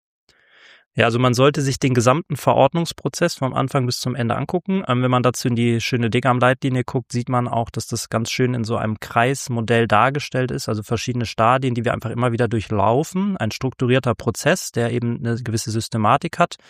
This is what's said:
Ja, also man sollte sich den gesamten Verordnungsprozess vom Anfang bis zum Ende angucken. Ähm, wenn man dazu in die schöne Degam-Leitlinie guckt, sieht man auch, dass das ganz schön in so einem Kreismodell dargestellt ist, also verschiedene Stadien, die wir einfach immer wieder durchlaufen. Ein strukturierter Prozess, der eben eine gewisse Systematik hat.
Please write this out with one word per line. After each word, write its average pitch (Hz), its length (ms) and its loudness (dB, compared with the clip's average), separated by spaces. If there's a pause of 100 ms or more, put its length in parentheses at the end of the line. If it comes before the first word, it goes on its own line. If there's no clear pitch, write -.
(960)
Ja, - 100 -2
also 117 120 -2
man 127 160 2
sollte 139 300 2
sich 135 160 -2
den 127 160 0
gesamten 127 400 0
Verordnungsprozess 139 1000 0
vom 127 220 -4
Anfang 127 320 0
bis 123 120 -4
zum 127 140 -4
Ende 117 220 -2
angucken. 190 520 -2
Ähm, 123 140 2
wenn 127 80 2
man 123 140 2
dazu 127 240 0
in 120 80 0
die 117 260 2
schöne 117 300 0
Degam-Leitlinie 127 720 2
guckt, - 280 -4
sieht 123 180 -2
man 123 180 0
auch, 117 240 -2
dass - 160 -6
das - 220 -6
ganz 113 200 -2
schön 127 240 2
in 120 100 -2
so 113 140 -2
einem 110 220 -2
Kreismodell 117 880 0
dargestellt 127 640 2
ist, 135 180 -6
also 107 140 -2
verschiedene 117 420 -4
Stadien, 127 480 2
die 120 100 -2
wir 107 120 0
einfach 107 160 -6
immer 120 200 0
wieder 117 160 0
durchlaufen. 117 920 0
Ein 113 120 -2
strukturierter 127 640 0
Prozess, - 580 -2
der 117 200 -2
eben 120 260 -2
eine 117 240 -2
gewisse 113 300 -4
Systematik 113 640 0
hat. - 200 0 (120)